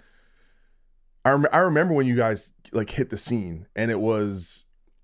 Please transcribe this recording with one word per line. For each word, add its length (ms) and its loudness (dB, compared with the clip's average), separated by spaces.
I 60 6
rem-, 200 4
I 80 4
remember 340 2
when 120 2
you 100 2
guys, 360 0
like, 180 -2
hit 200 -2
the 80 -8
scene, 580 -6
and 160 -2
it 80 -2
was, 640 -4